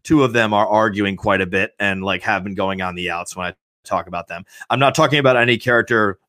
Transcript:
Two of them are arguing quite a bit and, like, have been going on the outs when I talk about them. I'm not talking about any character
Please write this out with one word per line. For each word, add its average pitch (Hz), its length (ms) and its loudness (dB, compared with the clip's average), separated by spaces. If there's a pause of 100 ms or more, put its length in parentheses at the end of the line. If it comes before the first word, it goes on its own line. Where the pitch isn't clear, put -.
Two 151 220 4
of 120 80 0
them 110 200 2
are 104 140 4
arguing 101 500 0
quite 98 240 0
a 95 60 -2
bit 95 320 -2
and, 98 240 -4
like, 95 200 -4
have 101 220 -2
been 101 100 -10
going 95 280 -4
on 92 140 -6
the 90 140 -6
outs 87 260 -10
when 90 100 -8
I 87 80 -10 (300)
talk 90 240 -4
about 87 180 -10
them. 85 180 -14 (240)
I'm 120 120 0
not 135 160 2
talking 147 240 2
about 131 160 4
any 120 220 2
character 110 600 0 (100)